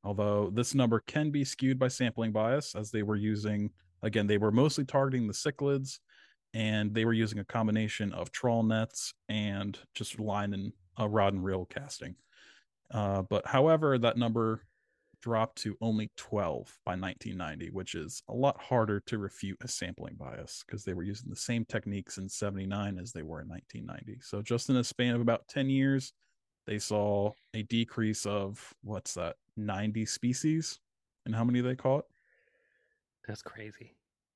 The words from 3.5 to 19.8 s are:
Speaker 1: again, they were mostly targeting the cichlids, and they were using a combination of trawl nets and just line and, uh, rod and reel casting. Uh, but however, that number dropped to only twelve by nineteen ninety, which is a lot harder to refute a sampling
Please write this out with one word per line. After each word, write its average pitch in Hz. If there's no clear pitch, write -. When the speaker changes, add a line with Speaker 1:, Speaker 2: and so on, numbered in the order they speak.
Speaker 1:
again, 107
they 104
were 104
mostly 143
targeting 131
the 104
cichlids, 139
and 107
they 110
were 117
using 107
a 101
combination 107
of 87
trawl 117
nets 110
and 101
just -
line 101
and, 98
uh, 110
rod 101
and 92
reel 92
casting. -
Uh, 101
but 95
however, 147
that 117
number 113
dropped 113
to 104
only 107
twelve 85
by 90
nineteen 95
ninety, 82
which 92
is -
a 110
lot 131
harder 110
to 113
refute 98
a 123
sampling -